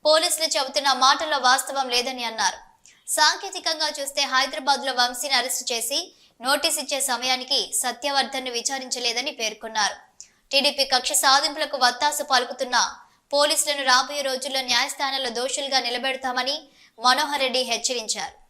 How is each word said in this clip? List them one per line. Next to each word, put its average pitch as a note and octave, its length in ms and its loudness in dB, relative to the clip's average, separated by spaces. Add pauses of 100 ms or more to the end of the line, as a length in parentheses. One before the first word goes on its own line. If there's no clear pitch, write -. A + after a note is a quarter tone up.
పోలీసులు D#4 520 2
చెబుతున్న C#4 340 0
మాటల్లో C#4+ 460 4
వాస్తవం C4 500 2
లేదని B3 360 -2
అన్నారు. A3 320 -2 (540)
సాంకేతికంగా E4 760 0 (120)
చూస్తే C#4+ 220 -4
హైదరాబాద్లో C4+ 720 0
వంశీని B3 420 0
అరెస్టు B3+ 380 -2
చేసి C#4 440 -4 (240)
నోటీస్ C#4+ 380 0
ఇచ్చే C#4 220 -6
సమయానికి B3+ 840 -2
సత్యవర్ధన్ను B3+ 680 -2
విచారించలేదని B3 800 -4
పేర్కొన్నారు. G#3+ 640 -4 (580)
టీడీపీ C#4 320 2
కక్ష C4 280 0
సాధింపులకు D4 640 2
వత్తాసు C4+ 460 2
పలుకుతున్న B3 680 0 (400)
పోలీసులను D4 520 2
రాబోయే C4 380 2
రోజుల్లో C4 380 -2
న్యాయస్థానాల్లో C4 720 0
దోషులుగా C4 500 0
నిలబెడతామని B3+ 880 -4 (360)
మనోహర్ C#4+ 360 4
రెడ్డి B3+ 220 0
హెచ్చరించారు. A3+ 880 -4